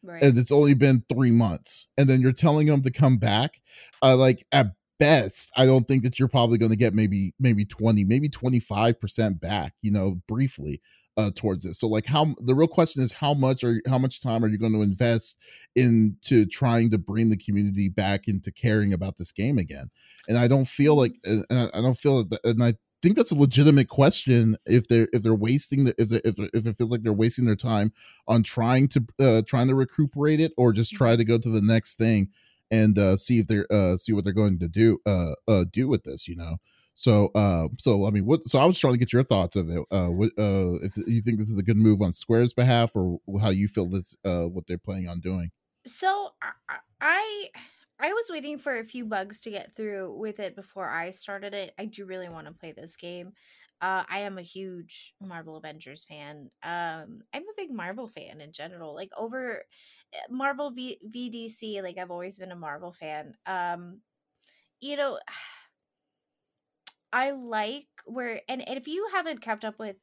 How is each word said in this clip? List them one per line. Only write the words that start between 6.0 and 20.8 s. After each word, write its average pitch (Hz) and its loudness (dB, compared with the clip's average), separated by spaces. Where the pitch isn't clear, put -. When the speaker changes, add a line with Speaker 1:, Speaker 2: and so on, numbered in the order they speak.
Speaker 2:
that 123 -4
you're 135 2
probably 120 2
gonna 113 2
get 110 2
maybe, 101 0
maybe 113 2
twenty, 107 2
maybe 135 2
twenty-five 120 -2
percent 101 -4
back, 85 -6
you 107 -2
know, 95 -2
briefly, 110 -6
uh, 107 0
towards 98 -4
this. 85 -10
So, 113 -2
like, 107 -2
how, 147 0
the 120 0
real 156 4
question 160 0
is 123 0
how 147 -2
much 131 0
are, 117 0
how 131 2
much 127 -2
time 117 -2
are - 2
you 107 0
gonna 110 0
invest 110 0
into 117 4
trying 117 0
to 110 0
bring 110 0
the 104 0
community 101 -2
back 98 -2
into 98 -4
caring 107 0
about 92 -6
this - -10
game 127 -2
again? 69 -6
And 113 2
I 123 4
don't 135 4
feel 147 4